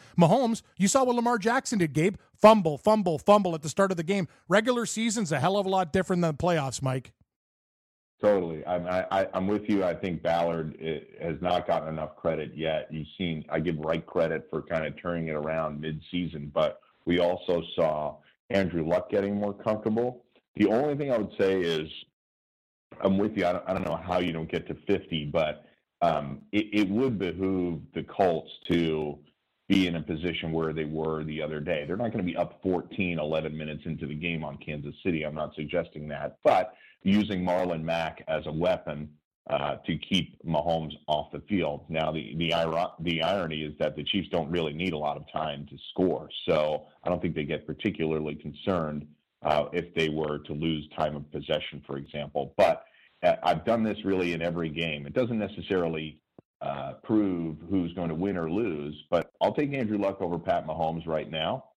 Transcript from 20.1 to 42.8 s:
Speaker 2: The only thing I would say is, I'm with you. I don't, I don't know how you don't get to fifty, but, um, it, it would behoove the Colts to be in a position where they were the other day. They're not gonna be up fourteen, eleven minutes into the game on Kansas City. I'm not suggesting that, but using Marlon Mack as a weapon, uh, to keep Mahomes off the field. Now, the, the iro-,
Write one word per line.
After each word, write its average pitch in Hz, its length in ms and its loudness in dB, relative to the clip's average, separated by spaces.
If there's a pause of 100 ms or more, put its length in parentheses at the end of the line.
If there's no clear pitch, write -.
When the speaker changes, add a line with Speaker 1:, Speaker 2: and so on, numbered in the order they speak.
Speaker 2:
The - 120 6
only 143 280 2
thing 139 160 -2
I 120 60 4
would 107 220 -2
say 95 220 4
is, 82 260 0 (1120)
I'm 95 160 4
with 101 200 0
you. 92 80 2
I 90 80 4
don't, 92 140 -4
I 92 60 0
don't 95 120 -2
know 82 100 -2
how 87 240 -2
you 90 140 0
don't 80 180 -6
get 85 160 -4
to - 80 -6 (100)
fifty, 87 400 0
but, 76 400 -2 (360)
um, 73 400 0 (100)
it, 104 220 2
it 104 160 2
would 117 280 0
behoove 90 600 0 (160)
the 82 80 -4
Colts 87 480 2 (180)
to 78 480 0 (500)
be 95 200 6
in 85 80 -2
a 82 60 -2
position 82 500 -4
where 80 220 0
they 78 120 -2
were 78 380 -2
the 78 180 -6
other 78 200 -4
day. 76 260 -2
They're 87 100 -4
not 117 140 -2
gonna 110 120 -4
be 87 120 -2
up 87 260 -4
fourteen, 90 560 -2
eleven 78 400 -2
minutes 76 280 -8
into 80 200 -6
the 71 80 -6
game 82 300 -4
on 73 140 -8
Kansas 73 360 -10 (100)
City. 80 200 0
I'm 76 100 -6
not 76 220 -6
suggesting 78 540 -6
that, 73 340 -8
but 92 300 2 (300)
using 101 400 2
Marlon 90 380 0
Mack 80 460 -4
as 78 180 -2
a 76 60 -6
weapon, 78 580 -2 (400)
uh, 71 280 0 (100)
to 82 100 0
keep - 480 -2
Mahomes 80 460 0 (160)
off 76 240 0
the 73 180 -10
field. 78 400 0
Now, 80 220 0
the, 76 240 -6
the 82 180 0
iro-, 82 460 0